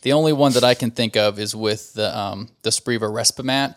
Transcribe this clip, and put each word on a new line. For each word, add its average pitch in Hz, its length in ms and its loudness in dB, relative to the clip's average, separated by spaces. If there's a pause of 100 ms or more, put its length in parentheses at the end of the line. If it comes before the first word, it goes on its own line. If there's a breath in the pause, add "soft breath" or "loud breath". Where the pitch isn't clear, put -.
The 127 100 0
only 156 200 4
one 139 220 4
that 123 100 4
I 123 100 6
can 120 160 -4
think 113 260 -4
of 104 220 2
is 104 160 -6
with 107 400 -4
the, 107 240 -4
um, 101 300 -8 (140)
the 110 80 -2
Spiriva 117 320 -2
Respimat. 131 760 -2